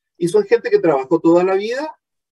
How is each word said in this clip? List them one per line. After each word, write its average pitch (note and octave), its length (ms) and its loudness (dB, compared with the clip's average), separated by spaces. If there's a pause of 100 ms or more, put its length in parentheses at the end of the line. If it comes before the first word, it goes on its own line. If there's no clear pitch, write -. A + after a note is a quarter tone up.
(180)
y F3 100 -4
son G#3 160 0
gente - 260 0
que G3+ 80 2
trabajó - 420 0
toda E3+ 240 2
la F#3+ 120 0
vida, B3+ 420 -6 (360)